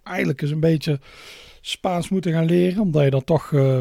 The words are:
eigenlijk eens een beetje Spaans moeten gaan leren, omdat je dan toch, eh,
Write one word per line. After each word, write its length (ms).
eigenlijk 380
eens 100
een 80
beetje 400
Spaans 480
moeten 220
gaan 140
leren, 360
omdat 220
je 60
dan 140
toch, 300
eh, 280